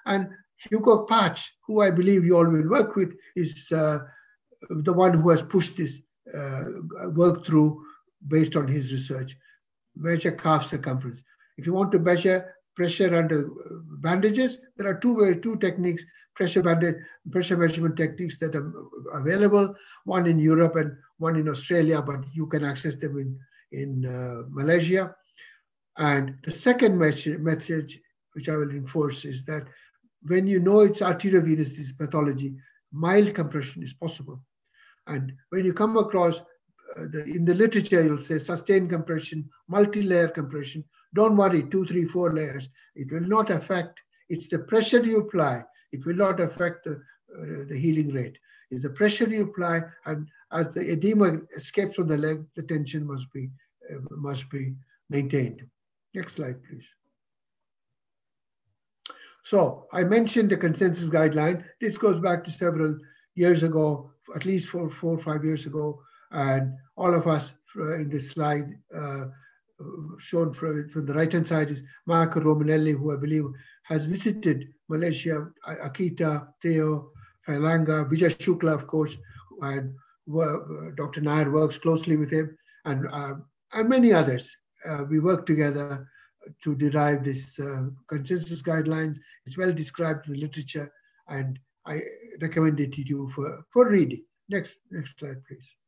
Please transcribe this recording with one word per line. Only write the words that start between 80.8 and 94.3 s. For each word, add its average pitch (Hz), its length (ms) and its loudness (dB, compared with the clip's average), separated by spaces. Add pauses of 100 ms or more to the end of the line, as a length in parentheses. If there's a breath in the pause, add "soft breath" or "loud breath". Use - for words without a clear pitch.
Doctor 147 260 -8
Nair 151 300 2
works 151 280 2
closely 160 380 2
with 147 140 0
him, 156 260 -2 (280 soft breath)
and, 139 260 -4
uh, 143 240 -10 (380)
and 220 160 0
many 240 240 6
others. 139 420 2 (340)
Uh, 147 220 -6
we 156 100 2
work 175 260 0
together 143 640 -2 (540 soft breath)
to 151 120 -4
derive 147 500 2
this, 135 360 -6
uh, 135 240 -6 (240)
consensus 160 540 -6
guidelines. 160 540 -2 (300 soft breath)
It's 131 120 -12
well 185 140 0
described 156 540 -4
in 147 80 -8
the 139 60 -6
literature, 147 520 -10 (360)
and 131 300 -6 (280)
I 151 140 -8 (400)
recommend 160 400 2
it 135 140 -2
to 147 80 -6
you 135 320 -6
for, - 380 -8
for 240 160 6
reading. 143 360 2 (240)